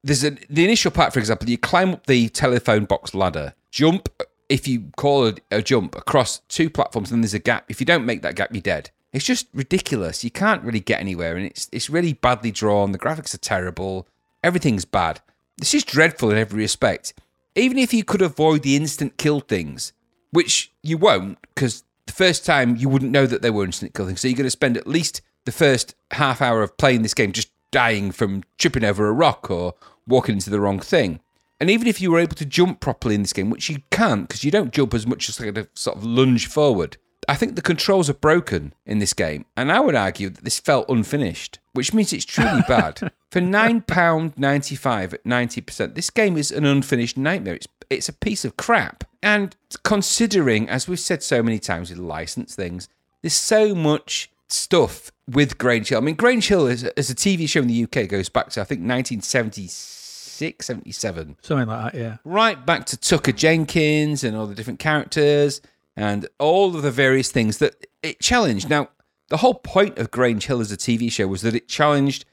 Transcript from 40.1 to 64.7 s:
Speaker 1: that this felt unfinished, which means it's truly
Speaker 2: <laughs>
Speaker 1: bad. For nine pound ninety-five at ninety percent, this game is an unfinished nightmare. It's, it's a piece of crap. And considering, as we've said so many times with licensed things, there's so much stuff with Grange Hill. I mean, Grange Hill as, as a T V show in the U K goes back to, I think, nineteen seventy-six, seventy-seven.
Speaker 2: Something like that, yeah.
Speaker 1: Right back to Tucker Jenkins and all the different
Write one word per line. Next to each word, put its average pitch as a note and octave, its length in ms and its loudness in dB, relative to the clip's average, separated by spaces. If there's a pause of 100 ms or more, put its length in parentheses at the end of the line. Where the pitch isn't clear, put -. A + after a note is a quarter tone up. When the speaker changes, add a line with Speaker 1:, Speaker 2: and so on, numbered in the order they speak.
Speaker 1:
that - 140 -18
this - 160 -4
felt C#3 300 0
unfinished, A#2 680 -2 (120)
which B2+ 220 -4
means A3 180 2
it's - 140 -6
truly - 360 2
Speaker 2:
<laughs> - 60 2
Speaker 1:
bad. A2 440 0 (200)
For F#3 80 0
nine G#3+ 400 2
pound E3 560 0
ninety-five C#3 800 -2
at - 120 -12
ninety A#2+ 360 -2
percent, - 340 -6
this E3 140 -6
game G3+ 280 2
is D3 140 -4
an D3+ 140 -2
unfinished C3 500 0
nightmare. C3+ 400 -4
It's, - 120 -16 (220)
it's - 200 -4
a C#3+ 40 -12
piece - 300 -6
of A#2+ 140 -8
crap. - 480 -2 (180)
And G#3 320 0 (280)
considering, F3+ 840 2
as B2+ 220 -4
we've F3+ 100 -4
said - 240 -4
so B2 180 2
many A2+ 180 0
times F2 320 -6
with E2+ 80 -14
licensed D#2+ 580 -10
things, F2+ 320 -10 (320)
there's E3 120 -4
so G#3+ 400 2
much D3+ 560 -2 (200)
stuff - 600 0 (160)
with C3+ 320 0
Grange A#2+ 300 2
Hill. A#2+ 120 2
I - 20 0
mean, D3+ 140 -2
Grange A#3 340 2
Hill F3 180 4
as, B2 160 -2
as B2+ 260 -4
a C3 60 -6
T G3 220 0
V D#3+ 100 -2
show D3+ 140 2
in B2 80 2
the A#2 60 2
U A#2 120 0
K A#2+ 180 -2
goes F#2+ 220 -4
back - 220 -2
to, A2+ 120 -6
I G2 40 -4
think, A#2 160 -6
nineteen B2 400 -4
seventy-six, - 1400 -8
seventy-seven. E2 760 -8
Speaker 2:
Something C3 260 0
like A2+ 260 -8
that, C#3+ 60 -10
yeah. A2+ 260 -8
Speaker 1:
Right F#3 400 0
back D#3+ 220 0
to - 100 -6
Tucker - 340 2
Jenkins D3+ 920 2
and A2 120 -2
all A2 120 -4
the G2+ 80 -10
different A2+ 240 -10